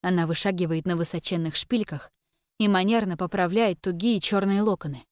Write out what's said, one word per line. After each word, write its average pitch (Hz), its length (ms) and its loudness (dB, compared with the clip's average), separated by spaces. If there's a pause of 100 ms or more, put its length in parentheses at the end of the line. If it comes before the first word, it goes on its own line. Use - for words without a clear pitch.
Она 175 240 2
вышагивает 165 600 -2
на 180 100 0
высоченных 165 640 -2
шпильках - 560 -4 (460)
и 208 100 4
манерно 196 480 2
поправляет 185 640 0
тугие 190 400 0
черные 196 400 2
локоны. 165 500 -2